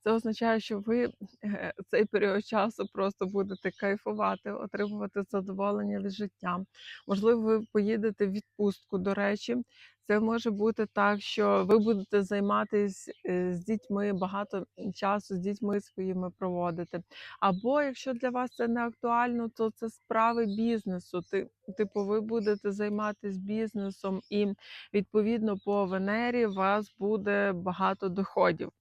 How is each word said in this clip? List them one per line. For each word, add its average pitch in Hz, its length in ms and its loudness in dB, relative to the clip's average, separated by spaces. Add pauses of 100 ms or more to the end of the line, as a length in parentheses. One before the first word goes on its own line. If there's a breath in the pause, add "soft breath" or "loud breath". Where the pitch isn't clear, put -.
це 214 80 2
означає, 226 480 2
що 208 200 -6
ви, 226 320 0 (320)
е, 196 300 -4 (140)
цей - 180 4
період 202 400 2
часу 214 480 0
просто 196 320 -2
будете 196 460 -2
кайфувати, 208 800 -2
отримувати 208 720 -4
задоволення 202 760 -2
від 196 120 -4
життя. 190 480 -6 (480 loud breath)
Можливо, 214 340 4
ви 220 200 2 (120)
поїдете 208 540 2
в 190 40 0
відпустку, 202 680 -4
до 190 160 0
речі. 202 440 0 (500 loud breath)
Це 208 120 6
може 226 320 2
бути 214 420 2
так, 202 280 4
що 202 440 4
ви 208 140 8
будете 208 420 2
займатись, 202 880 0 (160)
е, 180 280 0
з 175 120 -6
дітьми, 208 480 -2
багато 190 520 -4 (300)
часу 202 400 -2
з 180 40 -2
дітьми 202 420 -2
своїми 185 500 -6
проводити. 175 720 -4 (360 loud breath)
Або, 202 420 2
якщо 262 320 -4
для 240 160 -2
вас 247 260 -2
це 240 120 0
не 233 140 0
актуально, 233 680 0
то 220 220 -2
це 226 180 -8
справи 226 560 2
бізнесу. 202 760 -2
Ти-, - 280 -2 (280)
типу, 202 280 -2
ви 214 160 0
будете 208 500 0
займатись 208 680 -4
бізнесом, 196 920 -4
і, 208 180 2 (460 loud breath)
відповідно, 214 720 2
по 202 200 2
Венері 220 600 0
у 202 80 0
вас 196 460 0
буде 202 520 2
багато 190 580 -2
доходів. 185 720 0